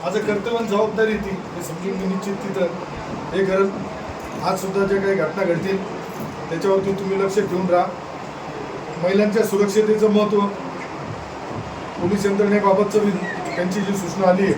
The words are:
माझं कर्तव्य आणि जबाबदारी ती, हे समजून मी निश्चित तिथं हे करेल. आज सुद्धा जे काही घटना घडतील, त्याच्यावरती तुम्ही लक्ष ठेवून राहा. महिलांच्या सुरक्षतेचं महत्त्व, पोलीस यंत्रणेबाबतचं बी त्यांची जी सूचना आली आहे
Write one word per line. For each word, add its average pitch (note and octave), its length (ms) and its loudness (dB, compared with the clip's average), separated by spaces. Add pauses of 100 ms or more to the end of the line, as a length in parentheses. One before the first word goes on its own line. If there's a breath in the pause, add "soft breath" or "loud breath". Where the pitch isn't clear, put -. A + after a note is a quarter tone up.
माझं F#3+ 160 0
कर्तव्य G#3+ 380 0
आणि A3+ 100 0
जबाबदारी G#3+ 500 2
ती, G3 120 -4 (260)
हे F3 80 -6
समजून F#3 340 -4
मी F#3+ 100 -2
निश्चित F#3+ 360 -2
तिथं F#3 220 0 (680)
हे F#3+ 120 2
करेल. F#3+ 240 2 (760)
आज F#3+ 140 0
सुद्धा G3 240 0
जे G3 140 2
काही G3 160 2
घटना G3 280 0
घडतील, F3+ 340 0 (720)
त्याच्यावरती F#3+ 500 2
तुम्ही F#3+ 220 -2
लक्ष F#3+ 140 0
ठेवून F3+ 340 0
राहा. F3 160 4 (1160)
महिलांच्या G3+ 420 4
सुरक्षतेचं G#3 680 4
महत्त्व, G#3 280 4 (1600)
पोलीस G3 260 0
यंत्रणेबाबतचं G3+ 800 4
बी G3 60 4 (440)
त्यांची F#3 260 0
जी G3 160 0
सूचना F3+ 320 2
आली F#3+ 160 6
आहे G#3+ 120 4